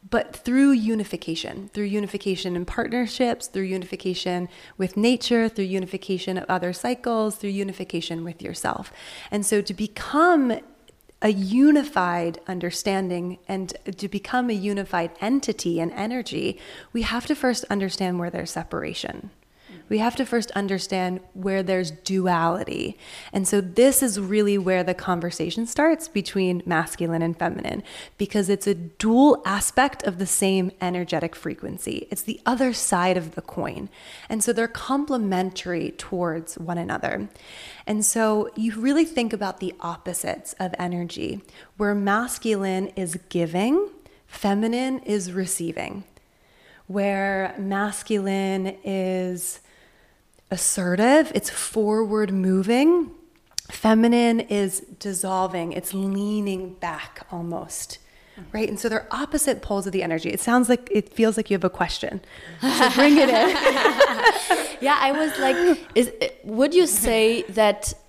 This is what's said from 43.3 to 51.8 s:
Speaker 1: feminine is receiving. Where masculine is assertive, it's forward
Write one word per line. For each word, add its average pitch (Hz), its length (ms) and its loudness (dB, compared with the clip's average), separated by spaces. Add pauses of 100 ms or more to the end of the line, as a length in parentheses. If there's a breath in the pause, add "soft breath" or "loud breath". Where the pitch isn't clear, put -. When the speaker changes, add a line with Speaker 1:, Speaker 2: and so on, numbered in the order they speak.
Speaker 1:
feminine 226 760 -2
is 196 300 -4
receiving. 180 720 -6 (840 soft breath)
Where 196 680 -2
masculine 196 1300 -2
is 185 760 -2 (880 soft breath)
assertive, 208 840 4
it's 202 160 -2
forward 214 840 0